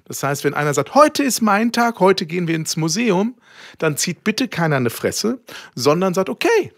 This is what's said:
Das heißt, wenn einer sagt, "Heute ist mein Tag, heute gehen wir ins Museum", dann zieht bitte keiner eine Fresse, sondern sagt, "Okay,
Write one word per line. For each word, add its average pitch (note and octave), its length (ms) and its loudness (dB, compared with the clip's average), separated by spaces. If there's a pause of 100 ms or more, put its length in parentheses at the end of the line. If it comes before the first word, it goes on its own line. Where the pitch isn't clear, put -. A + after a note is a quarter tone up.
Das - 180 -10
heißt, C#3 200 -4
wenn C#3+ 120 -2
einer D3 180 0
sagt, C#3+ 220 -2
"Heute D4 280 4
ist C4 180 -2
mein G#3+ 300 2
Tag, A#3 280 -2
heute F#3+ 260 4
gehen E3+ 220 -4
wir E3 80 -2
ins D#3+ 200 -6
Museum", F#3+ 600 0 (420)
dann D#3 200 -2
zieht - 260 -4
bitte A3 240 0
keiner D#3 300 0
eine A#2+ 120 0
Fresse, G#3+ 520 -2 (340)
sondern D#3+ 400 2
sagt, F#3+ 140 0
"Okay, G#4 480 0